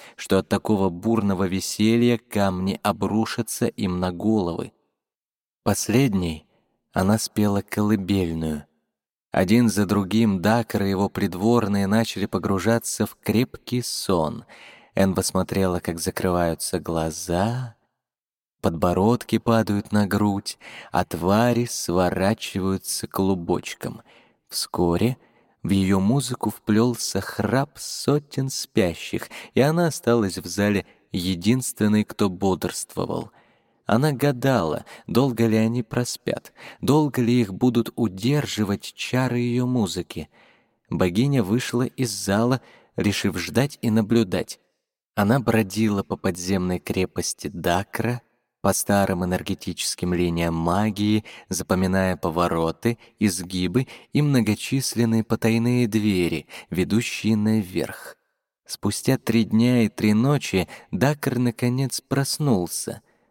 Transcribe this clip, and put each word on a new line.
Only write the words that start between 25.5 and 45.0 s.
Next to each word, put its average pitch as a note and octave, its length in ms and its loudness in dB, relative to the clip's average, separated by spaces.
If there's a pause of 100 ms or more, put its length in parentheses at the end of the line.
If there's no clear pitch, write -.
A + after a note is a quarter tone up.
в E2+ 60 -4
ее G2 300 2
музыку A#2+ 500 0
вплелся A2 720 0
храп A2 580 -2
сотен - 720 -2
спящих, - 800 -4 (260)
и - 60 2
она E3 280 4
осталась A#2 500 0
в F2 80 -8
зале G2+ 400 0 (260)
единственной, G#2 920 0
кто - 240 0
бодрствовал. F2+ 1040 -4 (540)
Она C#3 280 2
гадала, B2 720 0 (200)
долго A#2 400 2
ли A2 120 2
они A2+ 260 0
проспят, - 720 -6 (280)
долго C#3+ 400 2
ли A#2+ 200 2
их G2 120 -2
будут A#2 420 2
удерживать G#2+ 1000 -2
чары B2 440 -2
ее A#2+ 280 0
музыки. F2+ 600 -2 (600)
Богиня G#2+ 540 2
вышла A#2+ 400 -2
из B2 280 -4
зала, A2 500 0 (340)
решив G#2 420 0
ждать A2+ 440 -2
и A#2+ 100 0
наблюдать. G#2+ 680 0 (540)